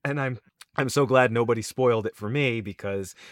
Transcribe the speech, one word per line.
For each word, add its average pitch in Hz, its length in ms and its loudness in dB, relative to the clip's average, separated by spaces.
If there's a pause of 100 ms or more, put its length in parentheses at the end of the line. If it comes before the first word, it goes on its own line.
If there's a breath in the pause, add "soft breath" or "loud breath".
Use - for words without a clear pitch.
And 143 160 -4
I'm, 127 180 -4 (380)
I'm 135 120 0
so 143 160 2
glad 127 260 4
nobody 117 300 2
spoiled 117 460 0
it - 80 -6
for 104 140 -8
me 123 320 -2
because, 98 540 -8 (160 loud breath)